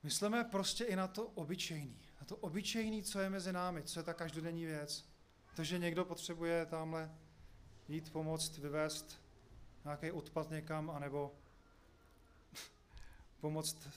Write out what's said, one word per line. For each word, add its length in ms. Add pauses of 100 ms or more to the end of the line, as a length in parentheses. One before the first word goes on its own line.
myslíme 420
prostě 400
i 120
na 120
to 180
obyčejný. 720 (200)
Na 60
to 100
obyčejný, 680
co 180
je 100
mezi 220
námi, 300
co 180
je 40
ta 100
každodenní 520
věc. 420 (480)
To, 80
že 140
někdo 260
potřebuje 640
tamhle 480 (760)
jít 240
pomoct, 460
vyvést 600 (640)
nějaký 260
odpad 400
někam, 400
anebo 440 (920)
<laughs> 1120
pomoct 560